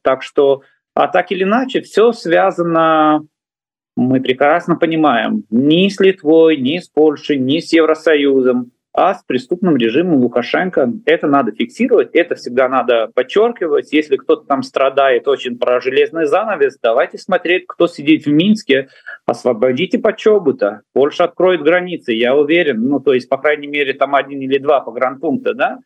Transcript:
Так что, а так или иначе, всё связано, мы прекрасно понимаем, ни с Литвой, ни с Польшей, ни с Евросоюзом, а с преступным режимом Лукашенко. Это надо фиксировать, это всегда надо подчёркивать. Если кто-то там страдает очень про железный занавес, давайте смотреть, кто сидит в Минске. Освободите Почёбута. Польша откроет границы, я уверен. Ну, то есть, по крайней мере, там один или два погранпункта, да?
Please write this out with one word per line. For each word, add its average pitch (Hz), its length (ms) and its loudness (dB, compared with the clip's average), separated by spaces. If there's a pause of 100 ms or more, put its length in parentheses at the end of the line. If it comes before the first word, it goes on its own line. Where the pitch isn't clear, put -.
Так 131 200 -2
что, 139 400 0 (320)
а 147 140 0
так 175 240 -2
или 185 120 -2
иначе, 233 360 -2
всё 226 320 2
связано, 160 1120 0 (720)
мы 127 240 0
прекрасно 147 560 0
понимаем, 123 760 0
ни 151 380 2
с 196 120 -6
Литвой, 160 580 4
ни 135 200 -4
с 170 100 -16
Польшей, 147 500 0
ни 135 220 -2
с - 120 -12
Евросоюзом, 143 1000 2 (220)
а 170 200 2
с - 120 -20
преступным 156 500 -2
режимом 131 460 0
Лукашенко. 139 680 -2 (160)
Это 165 200 0
надо 139 260 0
фиксировать, 196 640 0
это 165 200 0
всегда 127 340 -2
надо 120 460 0
подчёркивать. 220 800 -2
Если - 240 0
кто-то - 300 -2
там 131 160 -2
страдает 135 680 0
очень 127 300 -2
про 123 240 0
железный 147 440 -2
занавес, 165 560 -2
давайте 143 360 0
смотреть, 180 500 -2
кто 170 200 0
сидит 147 380 0
в 147 60 0
Минске. 151 560 2 (380)
Освободите 127 720 -2
Почёбута. 180 840 0 (140)
Польша 147 300 0
откроет 175 380 0
границы, 175 500 -2
я 120 240 0
уверен. 143 520 0
Ну, 143 120 -2
то 139 140 0
есть, 123 140 -2
по 135 100 -2
крайней 147 300 -2
мере, 143 260 -4
там 139 200 -2
один 139 260 -4
или 135 180 -2
два 139 220 0
погранпункта, 127 720 -4
да? 185 320 -6